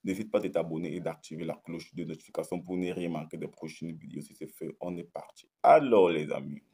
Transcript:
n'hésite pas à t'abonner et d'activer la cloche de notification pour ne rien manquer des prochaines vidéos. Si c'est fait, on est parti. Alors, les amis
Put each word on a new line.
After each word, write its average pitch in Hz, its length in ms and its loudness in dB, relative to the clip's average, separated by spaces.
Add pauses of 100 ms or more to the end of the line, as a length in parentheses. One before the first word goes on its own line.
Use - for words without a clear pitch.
n'hésite 95 280 -4
pas - 140 2
à - 40 -2
t'abonner 82 460 -2
et - 40 -4
d'activer 80 440 -8
la 82 220 -6
cloche 82 300 -10
de 85 80 -6
notification 82 580 -6
pour 90 160 -6
ne 90 140 -2
rien 87 180 -4
manquer 80 280 -6
des 78 100 -8
prochaines 80 460 -10
vidéos. 78 280 -12
Si - 140 -18
c'est 80 120 -12
fait, - 320 -12
on 90 160 -6
est 87 160 -12
parti. - 380 -16 (140)
Alors, 117 460 8
les 78 220 0
amis 69 300 -6 (120)